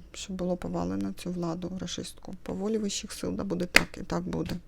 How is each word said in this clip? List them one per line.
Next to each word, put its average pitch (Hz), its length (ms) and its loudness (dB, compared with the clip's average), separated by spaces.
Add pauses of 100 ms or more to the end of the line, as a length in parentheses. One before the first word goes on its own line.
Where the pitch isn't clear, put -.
(120)
щоб - 240 -4
було 180 200 4
повалено 185 600 2
цю 180 140 -2
владу 175 480 0
рашистську. - 600 -4
По - 120 -2
волі 214 240 4
вищих 208 340 0
сил, - 220 0
да - 100 0
буде 175 280 2
так, - 260 0
і - 20 -4
так 175 220 0
буде. 170 340 -2 (120)